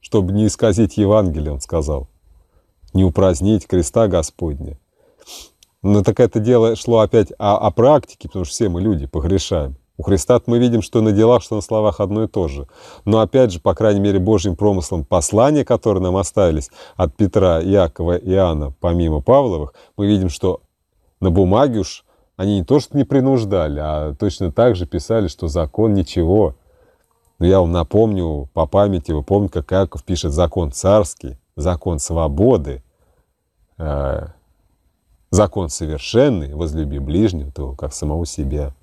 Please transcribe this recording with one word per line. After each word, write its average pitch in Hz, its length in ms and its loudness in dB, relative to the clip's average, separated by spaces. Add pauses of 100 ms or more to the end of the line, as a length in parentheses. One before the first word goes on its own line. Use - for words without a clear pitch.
Чтобы 95 300 0
не 104 140 2
исказить 107 520 0
Евангелие, 95 540 2
он 67 100 -8
сказал. 73 460 -4 (880)
Не 95 100 4
упразднить 92 640 2
креста 104 420 0
Господня. 78 680 -4 (1040)
Но 101 220 2
так 104 160 0
это 120 200 2
дело 113 360 2
шло 113 240 2
опять 107 400 2
о, 101 180 2
о 104 140 0
практике, - 560 2
потому 92 180 -6
что - 80 -14
все 110 160 0
мы 85 120 -4
люди, 90 260 -2
погрешаем. 80 680 -2 (220)
У - 60 -12
Христа 98 420 2
мы 117 140 0
видим, 117 220 2
что 113 200 0
на 110 100 2
делах, 110 320 4
что 110 140 -6
на 101 40 -4
словах 107 380 -2
одно 104 240 -2
и 107 60 -4
то 92 180 -4
же. 69 220 -10 (340)
Но 107 160 2
опять 117 320 2
же, 85 80 -10
по 92 160 0
крайней 107 240 0
мере, 101 180 0
Божьим 95 380 0
промыслом 92 480 -2
послания, 117 640 2
которые 104 360 0
нам 92 140 0
остались 90 560 0 (240)
от 87 220 -2
Петра, 92 440 2
Иакова, 90 540 0
Иоанна, 87 640 0
помимо 85 400 0
Павловых, 101 540 0 (240)
мы 101 100 -2
видим, 98 220 2
что 90 320 -4 (580)
на 92 120 2
бумаге 104 480 2
уж - 260 -8 (320)
они 98 220 -2
не 90 40 -4
то 139 160 2
что - 180 -8
не 143 60 0
принуждали, 110 760 0
а 76 380 -6
точно 92 360 -4
так 117 240 2
же 87 80 -4
писали, 101 420 -2
что 82 220 -8
закон 87 440 -2
ничего. 90 640 0 (840)
Но - 80 -2
я 95 140 6
вам 85 140 2
напомню 87 800 0
по 80 140 0
памяти, 98 440 0
вы 76 100 -2
помните, 98 400 -2
как - 120 -6
Иаков 92 320 -2
пишет: 85 260 -4
«Закон 82 400 -2
царский, 95 680 -2 (200)
закон 87 420 -4
свободы, 80 840 0 (960)
э, 71 500 -6 (1000)
закон 95 380 0
совершенный, 78 840 -2
возлюби 73 460 -6
ближнего 76 520 -2
твоего, 67 240 -10
как 73 180 -10
самого 76 320 -6
себя». 71 580 -6